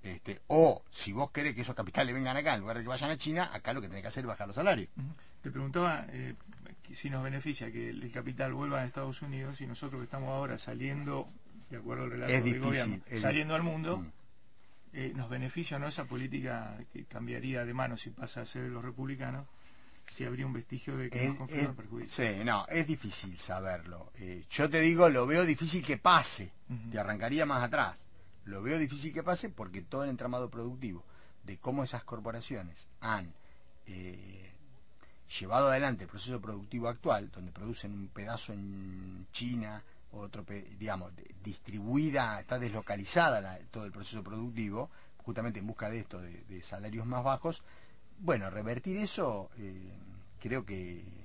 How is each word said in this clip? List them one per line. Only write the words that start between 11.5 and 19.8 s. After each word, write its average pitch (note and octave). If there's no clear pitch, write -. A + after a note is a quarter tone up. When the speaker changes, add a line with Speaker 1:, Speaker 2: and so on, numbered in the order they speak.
Speaker 2:
de -
acuerdo B2
al B2
relato A#2+
Speaker 1:
Es B2+
Speaker 2:
del A#2+
Speaker 1:
difícil, C3
Speaker 2:
gobierno, A#2
Speaker 1:
es A2+
Speaker 2:
saliendo D3+
Speaker 1:
difícil. -
Speaker 2:
al D#3+
mundo, E3
Speaker 1:
Mm. E2
Speaker 2:
eh, C3
¿nos B2+
beneficia B2+
o C#3
no C#3+
esa D3
política B2
que -
cambiaría A#2+
de A#2+
mano B2+
si A#2
pasa B2
a A#2
ser B2
de B2+
los A#2+
republicanos? C3